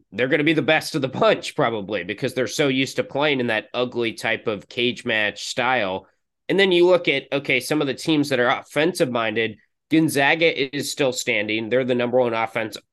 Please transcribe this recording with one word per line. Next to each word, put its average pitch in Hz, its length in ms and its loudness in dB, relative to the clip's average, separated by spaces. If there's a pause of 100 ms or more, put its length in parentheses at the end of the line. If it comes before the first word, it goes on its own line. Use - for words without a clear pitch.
(120)
they're 120 160 -2
gonna 147 160 2
be 160 80 4
the 151 100 0
best 151 320 0
of 147 80 -2
the 131 60 -2
bunch - 480 0
probably, 107 480 -2
because 104 280 -6
they're 123 140 -2
so 143 220 0
used 135 280 -2
to 123 60 -2
playing 139 380 0
in 120 80 0
that 107 260 -2
ugly 120 380 -2
type 113 340 -4
of 107 220 -6
cage 120 360 -2
match 107 420 -2
style. 117 600 0 (420)
And 180 120 2
then 196 100 4
you 175 160 6
look 175 220 4
at, 139 240 0
okay, 139 260 0
some 151 220 -2
of 143 80 -2
the 127 60 -2
teams 151 340 0
that 135 100 0
are 123 220 2
offensive 160 500 0
minded, 113 460 -2 (340)
Gonzaga 147 840 2
is 127 160 -6
still 127 200 0
standing. 110 580 -2
They're 127 120 2
the 127 120 0
number 120 260 2
one 120 140 2
offense 113 420 -4 (160)